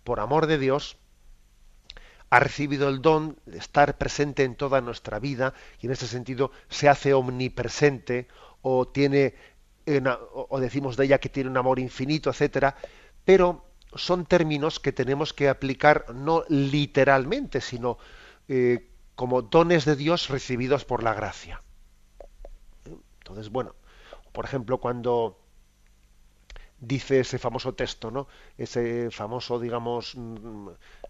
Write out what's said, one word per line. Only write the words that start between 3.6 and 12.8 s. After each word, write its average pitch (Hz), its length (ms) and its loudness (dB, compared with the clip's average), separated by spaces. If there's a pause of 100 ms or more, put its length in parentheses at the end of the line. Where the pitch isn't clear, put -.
presente 143 480 0
en 123 120 -4
toda 135 240 0
nuestra 117 400 -8
vida 131 340 -2 (260)
y 120 60 -10
en 123 60 -4
ese 127 140 -6
sentido 123 440 -4 (180)
se - 200 2
hace 139 260 4
omnipresente 123 1120 0 (340)
o 127 260 0
tiene 139 460 2 (520)
una, 135 280 0
o, 120 360 -12
o 135 100 -4
decimos 127 360 -4
de 135 100 2
ella 135 120 6
que 131 100 -6
tiene 135 200 -4
un 131 80 -4
amor 127 220 2
infinito, 135 520 -2
etcétera, 139 460 0 (480)